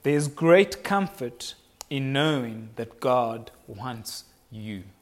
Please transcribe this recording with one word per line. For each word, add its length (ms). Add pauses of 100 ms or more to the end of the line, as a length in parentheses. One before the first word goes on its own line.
There 120
is 120
great 560
comfort 720 (340)
in 240
knowing 600
that 240
God 500 (160)
wants 600 (260)
you. 320 (180)